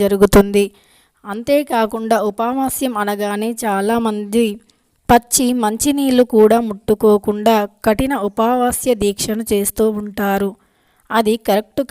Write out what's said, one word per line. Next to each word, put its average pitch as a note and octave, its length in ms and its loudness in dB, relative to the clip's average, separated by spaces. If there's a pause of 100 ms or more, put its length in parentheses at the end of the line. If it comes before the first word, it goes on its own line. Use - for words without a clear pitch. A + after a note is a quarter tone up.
జరుగుతుంది. G3+ 600 4 (600)
అంతేకాకుండా A3+ 960 -2 (100)
ఉపవాస్యం B3+ 760 -4
అనగానే G#3 480 -4 (140)
చాలామంది G#3+ 840 0 (640)
పచ్చి B3 360 2 (180)
మంచినీళ్ళు B3+ 600 0 (120)
కూడా G#3+ 220 6 (100)
ముట్టుకోకుండా G#3 880 0 (320)
కఠిన C4 260 0 (160)
ఉపవాస్య B3 720 0
దీక్షను G#3 500 -4
చేస్తూ G3+ 340 0 (160)
ఉంటారు. G3+ 480 -2 (600)
అది G#3+ 260 0 (140)
కరెక్ట్ G#3+ 420 -2